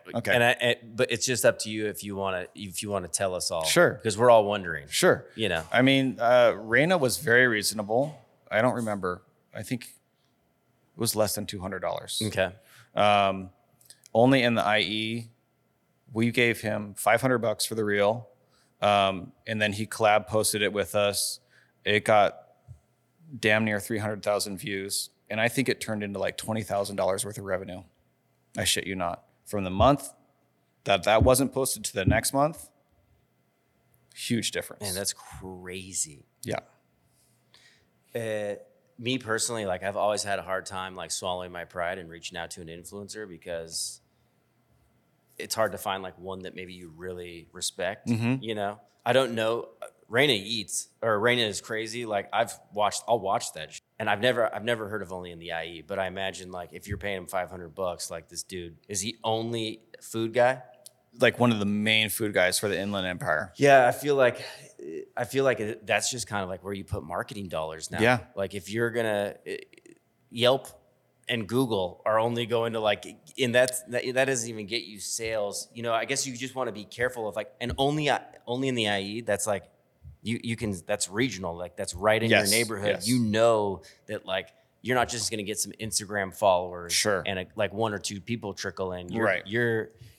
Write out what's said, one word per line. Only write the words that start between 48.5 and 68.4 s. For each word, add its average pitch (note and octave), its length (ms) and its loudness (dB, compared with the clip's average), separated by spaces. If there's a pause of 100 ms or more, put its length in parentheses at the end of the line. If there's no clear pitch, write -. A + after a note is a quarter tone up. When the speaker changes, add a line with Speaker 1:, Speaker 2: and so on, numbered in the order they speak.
Speaker 1:
know? G#2 240 -4 (260)
I A#2+ 80 2
don't B2+ 220 4
know. A2+ 340 -2 (400)
Raina C3+ 260 4
eats, G#2 520 -6 (140)
or A2 180 2
Raina A#2+ 280 2
is G2 120 -4
crazy. A2+ 460 -6
Like, G2+ 260 -4
I've G#2+ 260 0 (140)
watched, G2+ 360 0
I'll A#2 120 2
watch G2+ 340 -2
that D#2 200 -10
sh-. - 60 -14 (200)
And A2 100 -2
I've G2+ 120 2
never, A#2 320 2
I've G#2 100 -6
never A2 240 -2
heard G#2 140 -6
of F2+ 100 -10
Only F2+ 200 -10
in E2+ 80 -14
the E2+ 120 -10
I E2 140 -4
E, E2 200 -12
but G2 140 -6
I F#2+ 80 -2
imagine, F#2 440 -6
like, F2+ 200 -12
if F2+ 160 -16
you're G2+ 100 -6
paying G2+ 200 -6
him F2 100 -10
five F2+ 220 -4
hundred F2+ 260 -14
bucks, F2+ 340 -4
like, E2 200 -12
this E2+ 140 -10
dude, E2+ 340 -12 (100)
is G2 140 -4
he G#2+ 220 -6
only A2+ 580 -2 (200)
food A2+ 320 -4
guy? B2 280 4 (580)
Speaker 2:
Like, A#2+ 200 6
one B2 120 6
of G#2+ 80 2
the G2+ 60 0
main G#2+ 440 2
food G#2 240 -2
guys F#2 260 4
for G#2+ 80 -2
the F#2+ 120 0
Inland G2 280 -2
Empire. F2 480 -2
Speaker 1:
Yeah, C3+ 320 8
I B2 60 4
feel C#3+ 220 0
like, B2+ 280 4 (720)
I B2 80 -4
feel C3+ 220 0
like B2 160 2
it, G#2 260 -6
that's G#2+ 240 0
just A#2+ 160 -6
kind G2+ 160 -4
of, F2+ 60 -6
like, F#2 140 -10
where G2+ 100 -8
you F#2+ 100 -8
put G2+ 200 -6
marketing G2 440 -8
dollars D#2 420 -6
now. F2 120 -6
Speaker 2:
Yeah. A#2+ 180 4 (160)
Speaker 1:
Like, G2 180 -4